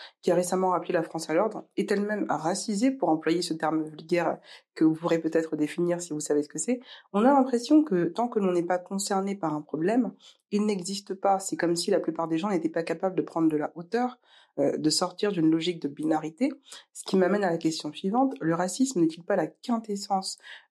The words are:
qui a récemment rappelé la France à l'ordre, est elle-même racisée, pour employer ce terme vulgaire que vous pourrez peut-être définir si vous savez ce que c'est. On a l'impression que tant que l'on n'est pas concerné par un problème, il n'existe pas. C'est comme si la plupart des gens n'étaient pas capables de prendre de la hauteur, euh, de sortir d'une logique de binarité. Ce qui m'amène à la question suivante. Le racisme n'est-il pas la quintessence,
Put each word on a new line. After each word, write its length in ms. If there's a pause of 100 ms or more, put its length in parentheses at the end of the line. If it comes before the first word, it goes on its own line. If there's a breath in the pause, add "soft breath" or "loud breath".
(220 loud breath)
qui 80
a 60
récemment 340
rappelé 240
la 80
France 300
à 20
l'ordre, 320 (120)
est 140
elle-même 380
racisée, 600
pour 180
employer 320
ce 140
terme 260
vulgaire 560 (380 loud breath)
que 100
vous 80
pourrez 240
peut-être 380
définir 440
si 140
vous 60
savez 240
ce 60
que 100
c'est. 200 (320 loud breath)
On 140
a 80
l'impression 500
que 260
tant 180
que 100
l'on 140
n'est 100
pas 160
concerné 580
par 200
un 60
problème, 500 (400 soft breath)
il 160
n'existe 480
pas. 240
C'est 180
comme 180
si 140
la 100
plupart 280
des 100
gens 120
n'étaient 200
pas 140
capables 320
de 80
prendre 260
de 80
la 160
hauteur, 460 (400 soft breath)
euh, 180
de 140
sortir 400
d'une 180
logique 320
de 60
binarité. 640 (400 loud breath)
Ce 140
qui 120
m'amène 260
à 60
la 80
question 340
suivante. 480
Le 140
racisme 480
n'est-il 220
pas 120
la 120
quintessence, 880 (340 loud breath)